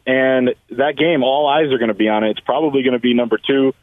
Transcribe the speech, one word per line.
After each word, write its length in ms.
and 480
that 260
game, 260
all 240
eyes 260
are 40
gonna 160
be 140
on 160
it. 80
It's 80
probably 440
gonna 160
be 140
number 240
two 460